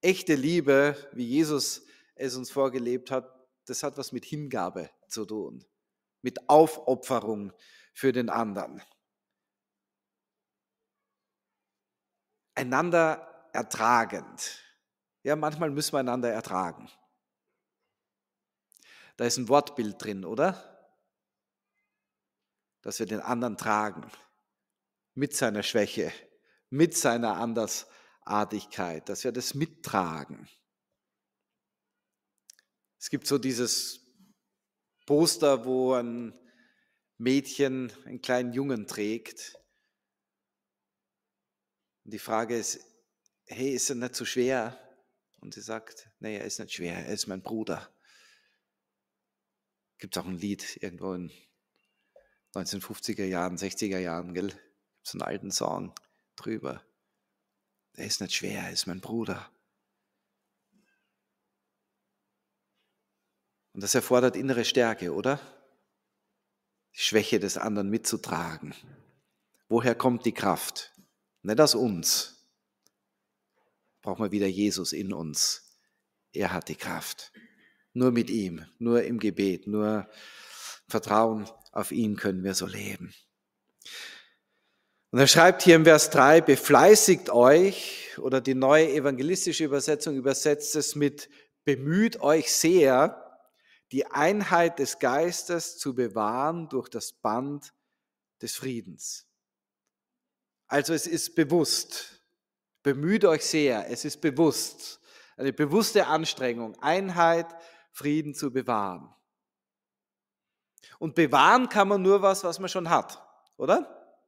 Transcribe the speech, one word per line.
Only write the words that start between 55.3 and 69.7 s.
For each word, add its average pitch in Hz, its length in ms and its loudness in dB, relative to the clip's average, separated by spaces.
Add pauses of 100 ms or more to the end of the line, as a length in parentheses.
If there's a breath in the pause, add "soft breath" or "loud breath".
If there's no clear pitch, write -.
Song - 440 -6 (420)
drüber. - 480 -10 (1120)
"Er - 100 -14
ist - 160 -6
nicht 92 140 -6
schwer, 98 300 -6
er 90 80 -12
ist - 140 -6
mein 92 140 -10
Bruder." 110 500 -8 (4000)
Und 98 40 -8
das 101 120 -2
erfordert 127 400 2
innere 120 300 -2
Stärke, 110 500 0
oder? 127 240 -2 (1600)
Die - 40 -10
Schwäche 107 380 2
des 95 180 -4
anderen 101 340 -4
mitzutragen. 87 840 -6 (960)
Woher 117 260 2